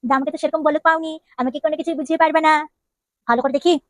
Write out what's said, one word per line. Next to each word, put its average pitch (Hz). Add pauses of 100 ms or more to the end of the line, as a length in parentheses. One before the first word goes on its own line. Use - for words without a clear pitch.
দামকে 269
তো 320
সেরকম 320
বলদ 302
পাওনি, 320 (280)
আমাকে 254
কোনো 311
কিছু 330
বুঝিয়ে 311
পারবে 311
না। 311 (760)
ভালো 233
করে 269
দেখি 339 (160)